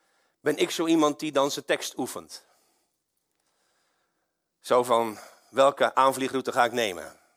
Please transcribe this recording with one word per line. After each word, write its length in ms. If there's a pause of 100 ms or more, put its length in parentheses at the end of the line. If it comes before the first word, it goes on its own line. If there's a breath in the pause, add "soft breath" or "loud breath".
(400)
ben 180
ik 120
zo 180
iemand 320
die 120
dan 200
zijn 140
tekst 320
oefent. 480 (2250)
Zo 240
van, 340 (320 loud breath)
"Welke 460
aanvliegroute 560
ga 140
ik 60
nemen?" 480 (180)